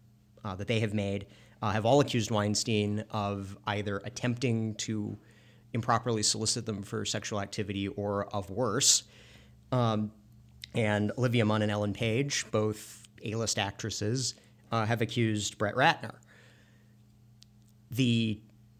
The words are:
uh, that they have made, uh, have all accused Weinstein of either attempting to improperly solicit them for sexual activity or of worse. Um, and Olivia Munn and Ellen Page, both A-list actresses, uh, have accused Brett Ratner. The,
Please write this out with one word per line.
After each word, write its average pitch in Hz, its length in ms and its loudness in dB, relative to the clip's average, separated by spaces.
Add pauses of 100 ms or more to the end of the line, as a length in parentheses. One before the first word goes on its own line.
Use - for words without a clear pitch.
(440)
uh, 101 120 -4
that 95 120 -6
they 113 120 4
have 107 120 0
made, 101 360 -2 (340)
uh, 113 80 0
have 107 160 2
all 135 140 8
accused 120 300 0
Weinstein 104 760 2
of 101 480 -4 (100)
either 101 380 -2
attempting 117 680 -2
to 104 420 -6 (560)
improperly 117 500 0
solicit 110 440 0
them 104 160 -4
for 107 240 -6
sexual 104 340 -4
activity 98 480 -4
or 101 380 -2
of 95 240 -6
worse. 117 540 2 (680)
Um, 110 420 2 (640)
and 104 440 2
Olivia 120 260 4
Munn 107 160 4
and 104 100 2
Ellen 104 220 0
Page, 120 580 0
both - 560 -2 (160)
A-list 110 360 -2
actresses, 107 800 -2 (340)
uh, 113 160 0
have 113 160 0
accused 110 560 0
Brett 104 160 -2
Ratner. 147 400 2 (1800)
The, 117 500 2 (400)